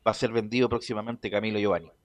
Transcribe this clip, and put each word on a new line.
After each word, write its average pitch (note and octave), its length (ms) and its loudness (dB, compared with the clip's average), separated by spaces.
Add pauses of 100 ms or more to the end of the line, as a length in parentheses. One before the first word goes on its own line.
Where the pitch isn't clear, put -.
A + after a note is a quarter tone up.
va A2 60 4
a - 20 0
ser A2+ 180 -2
vendido A#2 360 2
próximamente, A#2 600 -4
Camilo, G#2+ 280 0
Giovanni. G2 320 0 (140)